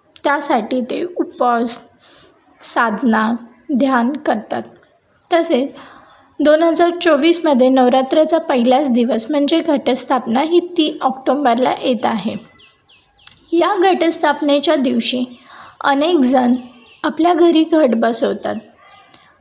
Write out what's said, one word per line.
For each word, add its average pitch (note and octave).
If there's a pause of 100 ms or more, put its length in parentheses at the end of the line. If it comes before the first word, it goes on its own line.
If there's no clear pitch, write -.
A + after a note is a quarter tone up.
(240)
त्यासाठी C#4
ते C#4 (140)
उपवास, A#3+ (800)
साधना, A3 (440)
ध्यान B3+
करतात. A#3+ (680)
तसेच E4 (720)
दोन D4+
हजार E4+
चोवीसमध्ये D#4
नवरात्राचा C4
पहिलाच C4+
दिवस A#3
म्हणजे D4+
घटस्थापना C4
ही D#4+ (180)
तीन D#4
ऑक्टोबरला B3+ (100)
येत A3
आहे. A3 (1160)
या E4+
घटस्थापनेच्या D#4
दिवशी B3 (640)
अनेक D4
जण B3+ (500)
आपल्या D#4+
घरी D#4+
घट D#4
बसवतात. G#3+ (880)